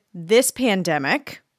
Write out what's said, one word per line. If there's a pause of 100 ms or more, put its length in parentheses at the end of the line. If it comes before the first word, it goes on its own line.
(140)
this
pandemic, (160)